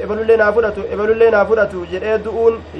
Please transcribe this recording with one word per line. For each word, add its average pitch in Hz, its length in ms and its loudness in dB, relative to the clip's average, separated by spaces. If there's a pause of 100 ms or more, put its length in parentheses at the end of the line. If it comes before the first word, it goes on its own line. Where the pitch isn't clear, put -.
ebalullee 220 340 0
naa 208 140 2
fudhatu, 208 300 -2 (120)
ebalullee 220 380 2
naa 202 140 4
fudhatu 190 460 0
jedhee 202 260 -2
du'uun 226 420 0 (200)